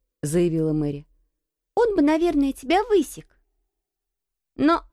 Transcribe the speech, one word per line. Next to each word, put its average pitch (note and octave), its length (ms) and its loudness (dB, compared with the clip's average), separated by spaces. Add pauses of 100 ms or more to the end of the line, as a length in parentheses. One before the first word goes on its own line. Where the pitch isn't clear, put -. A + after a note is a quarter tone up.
(220)
заявила D#3+ 500 0
Мэри, D3 340 -4 (680)
«он A4 220 0
бы, E4 60 4
наверное, D#4 500 2
тебя E4+ 320 0
высек». G4+ 540 -2 (1160)
«Но D#4 360 0